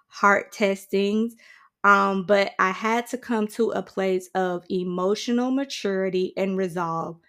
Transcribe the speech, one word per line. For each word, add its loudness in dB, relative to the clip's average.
heart 2
testings, 0
um, 4
but 4
I 2
had -2
to -6
come -2
to 0
a -2
place -2
of -2
emotional 0
maturity -2
and -2
resolve, -4